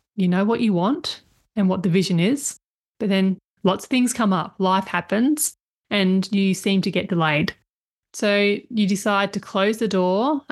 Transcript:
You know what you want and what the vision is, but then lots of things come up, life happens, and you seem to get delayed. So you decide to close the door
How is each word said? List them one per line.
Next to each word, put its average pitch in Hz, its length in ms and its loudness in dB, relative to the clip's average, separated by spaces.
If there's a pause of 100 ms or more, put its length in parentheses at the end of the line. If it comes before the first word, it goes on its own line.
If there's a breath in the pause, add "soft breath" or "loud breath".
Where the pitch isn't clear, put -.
(160)
You 185 120 2
know 180 160 2
what 226 160 0
you 220 120 2
want 214 500 -2 (340)
and 196 120 2
what 185 140 -2
the 202 60 0
vision 175 320 2
is, 254 360 -2 (440)
but 220 80 -2
then 190 300 2 (260)
lots 190 200 0
of - 60 -16
things 247 220 2
come 214 200 0
up, 165 260 -2
life 190 280 0
happens, 233 720 -2 (340)
and 190 400 2
you 196 240 2
seem 190 280 0
to 196 80 -2
get 170 180 -4
delayed. 160 460 0 (600)
So 202 440 0 (100)
you 214 180 0
decide 202 460 0
to 196 80 -6
close 208 380 0
the 220 100 -2
door 196 640 0